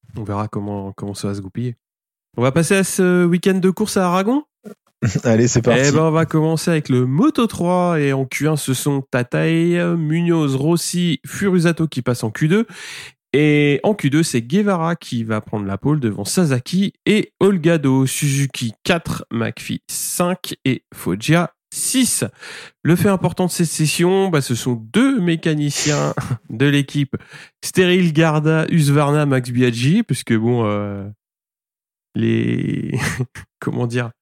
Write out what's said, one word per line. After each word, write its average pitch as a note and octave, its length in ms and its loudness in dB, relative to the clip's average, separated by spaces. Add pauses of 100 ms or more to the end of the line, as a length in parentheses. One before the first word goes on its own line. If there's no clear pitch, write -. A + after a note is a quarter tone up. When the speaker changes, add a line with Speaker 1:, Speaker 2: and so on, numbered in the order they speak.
(160)
Speaker 1:
On A2+ 80 -10
verra G2+ 240 -4
comment, G2+ 440 -8
comment G2+ 200 -10
ça G2+ 160 -8
va G2+ 60 -4
se G2+ 80 -8
goupiller. A#2 340 -8 (600)
On A#2 40 0
va C3 100 2
passer E3 240 2
à F#3+ 80 2
ce F3+ 420 2
week-end F3+ 320 2
de F#3 120 4
course G#3+ 280 -2
à F#3 80 2
Aragon. G3 380 0 (580)
Speaker 2:
<laughs> - 220 -2
Allez, A#2 240 4
c'est A#2+ 140 2
parti. A#2+ 240 4
Speaker 1:
Eh C#3+ 60 4
ben, D#3 100 4
on D#3+ 80 2
va D#3+ 160 2
commencer D#3 460 0
avec D#3 160 -2
le B2+ 180 2
Moto A3+ 400 2
trois, F3+ 540 0
et C#3+ 120 2
en C3+ 120 -2
Q C#3 240 -2
un, D#3 80 2
ce C#3 180 -2
sont C#3 360 -2
Tatai, E3 880 0
Munoz, D#3+ 600 0
Rossi, E3+ 680 -2
Furusato E3+ 600 0
qui C3+ 160 -6
passent A#2+ 220 -2
en A2+ 60 -2
Q D3+ 180 -2
deux. G#3+ 180 2 (680)
Et D3 520 4
en G#3+ 100 2
Q D3+ 160 0
deux, D3+ 140 2
c'est B2 180 -2
Guevara E3+ 540 0
qui - 260 -8
va A2 180 -4
prendre G#2 260 -6
la G2 120 -6
pole D3 220 0
devant G2+ 240 -4
Sasaki E3+ 720 0 (120)
et G#3 340 2
Holgado. D#3 680 2
Suzuki C3+ 680 -2 (100)
quatre, - 480 -2
McPhee A2 580 -6
cinq - 760 -4
et C3 180 -2 (100)
Foggia D3 600 0 (200)
six. - 520 -2 (580)
Le D#3+ 140 4
fait G3+ 140 2
important F#3 360 0
de E3+ 60 -2
cette F3 160 0
session, F3+ 640 0
bah, D#3 100 2
ce B2+ 160 -4
sont B2 180 -4
deux A3 460 0
mécaniciens D3 920 0 (200)
<laughs> - 180 -10
de A#2 160 0
l'équipe, C#3+ 500 0 (480)
Steril F3+ 480 4
Garda, D#3 580 4
Husqvarna, D3 560 4
Max B2+ 240 0
Biaggi, B2 520 2
puisque B2+ 320 -2
bon, A#2 320 2
euh, G2+ 400 -4 (1080)
les, A2+ 840 -2 (300)
<laughs> - 320 -20
comment A#2+ 260 -4
dire A#2 240 -4 (120)